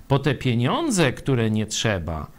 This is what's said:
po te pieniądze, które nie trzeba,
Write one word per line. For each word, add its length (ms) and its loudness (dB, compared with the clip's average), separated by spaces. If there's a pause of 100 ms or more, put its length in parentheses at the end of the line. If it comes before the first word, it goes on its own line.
po 100 4
te 160 0
pieniądze, 760 2
które 380 0
nie 160 0
trzeba, 600 -2 (120)